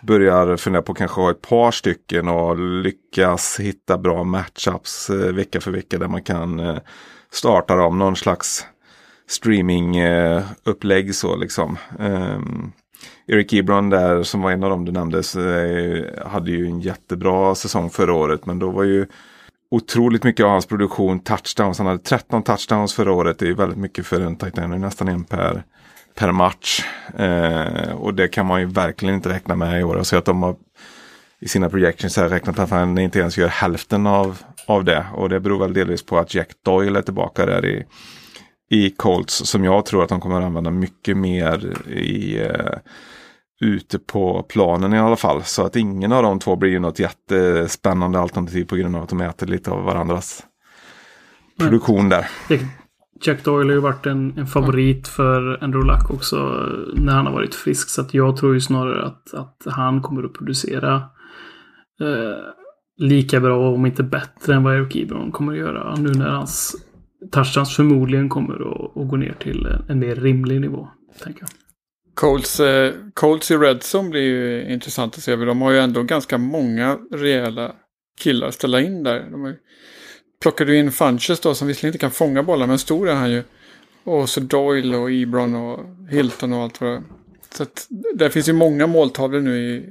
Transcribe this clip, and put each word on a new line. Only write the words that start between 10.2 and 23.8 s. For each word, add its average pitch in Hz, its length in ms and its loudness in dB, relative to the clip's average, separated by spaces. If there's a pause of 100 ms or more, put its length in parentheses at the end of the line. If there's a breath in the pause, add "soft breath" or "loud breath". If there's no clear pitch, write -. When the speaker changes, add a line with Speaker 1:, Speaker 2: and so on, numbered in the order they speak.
Speaker 1:
upplägg 98 520 0
så 92 200 -2
liksom. 85 420 -4 (220 loud breath)
Ehm, 98 720 -4 (560 loud breath)
Eric 104 260 2
Ebron 101 360 2
där, 90 340 4
som 98 180 -4
var 95 100 0
en 92 120 0
av 95 60 0
dem 90 160 -2
du 87 60 -6
nämnde, 87 320 -2
så, 90 260 -4
eh, 87 800 -2
hade 90 240 -4
ju 87 140 -2
en 85 140 -4
jättebra 92 760 0
säsong 90 340 -4
förra 87 240 2
året, 78 320 0
men 90 140 -4
då 95 120 -2
var 98 120 0
ju 98 220 2 (680 loud breath)
otroligt 120 520 2
mycket 117 220 4
av 101 60 6
hans 95 140 2
produktion 98 540 0
touchdowns. 101 580 -2
Han 98 100 0
hade 90 120 0
tretton 117 440 -2
touchdowns 104 500 0
förra 98 200 2
året. 85 260 2
Det 95 80 0
är 90 60 0
väldigt 92 240 -2
mycket 98 300 -8